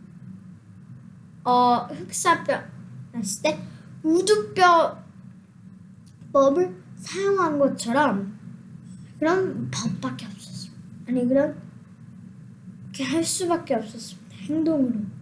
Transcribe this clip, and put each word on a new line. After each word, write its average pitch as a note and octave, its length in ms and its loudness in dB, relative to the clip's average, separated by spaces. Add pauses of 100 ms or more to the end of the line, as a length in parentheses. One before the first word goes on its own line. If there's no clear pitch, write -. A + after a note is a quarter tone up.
(1400)
어, B3 420 6
흑사병 - 760 0 (480)
났을 G#3+ 300 -4
때 G#3 160 0 (440)
우두병법을 F#4 1000 4 (1900)
사용한 F#4 640 0
것처럼 A#3 800 0 (800)
그런 E4+ 520 0
법밖에 - 560 -6
없었습니다. - 560 -14 (260)
아니, B3 180 0
그런, C#4 340 2 (1200)
그렇게 - 180 -10
할 D4 220 0
수밖에 E4+ 500 0
없었습니다. - 640 -8
행동으로. C#4 640 0 (220)